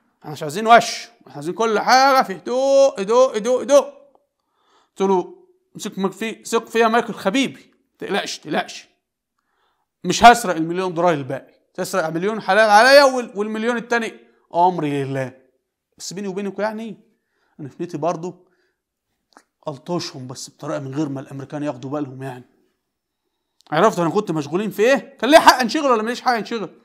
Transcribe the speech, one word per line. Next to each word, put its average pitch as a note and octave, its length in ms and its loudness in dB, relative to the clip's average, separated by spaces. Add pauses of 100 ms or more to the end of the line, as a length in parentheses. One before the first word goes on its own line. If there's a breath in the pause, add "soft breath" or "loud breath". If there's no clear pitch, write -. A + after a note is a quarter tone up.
(200)
احنا D3+ 120 -14
مش C#3 100 -10
عايزين D#3+ 240 -4
وش، - 420 6 (120)
احنا - 140 -20
عايزين D3 200 -6
كل A3 240 0
حاجه C4 440 4
في F#3+ 100 -4
هدوء، C4+ 680 2
هدوء، A#3+ 360 2
هدوء، A#3+ 260 -2
هدوء." C4 220 4 (1040)
قلت - 120 -10
له: F#3+ 340 0 (400)
"امسك G3 240 -12
مك-، F#3+ 140 -2
في، - 320 -8
ثق A3+ 220 -2
فيا A3+ 220 2
مايكل A#3 260 0
حبيبي، G3 600 -4 (240)
تقلقش، F3+ 400 -6
تقلقش، - 500 -8 (1160)
مش F3+ 200 -2
هسرق A3+ 320 4
المليون E3+ 380 -4
دولار F3 180 2
الباقي، C#3 420 -8 (200)
تسرق F#3 340 -4
مليون F#3 320 -4
حلال G#3+ 300 2
عليا B3+ 340 8
وال-، B3+ 300 0
والمليون A3 420 -4
التاني A#3 360 -4 (420)
امري D#3+ 500 0
لله. C3+ 280 -6 (680)
بس - 140 -14
بيني G3+ 160 -8
وبينكم، G3 340 -6
يعني، G#3+ 380 -8 (600)
انا D3 80 -12
في - 120 -20
نيتي D#3 180 -8
برضه F3+ 480 -6 (1200)
الطشهم، D3+ 580 -8
بس B2+ 240 -14
بطريقه D3+ 300 -8
من C3+ 140 -10
غير D3+ 140 -2
ما C3+ 120 -8
الامريكان C#3 420 -12
ياخدوا C#3 280 -8
بالهم، C3+ 320 -8
يعني." B2+ 220 -14 (1300)
عرفت F3 260 2
انا E3+ 120 0
كنت G3+ 200 -2
مشغولين D#3+ 400 -4
في G3+ 120 -2
ايه؟ B3+ 380 0
كان A#3 100 0
ليه D#4+ 80 8
حق E4+ 220 4
انشغل C4 300 0
ولا A3+ 120 2
ماليش A#3+ 180 -6
حق B3 120 0
انشغل؟ G#3+ 380 -6 (140)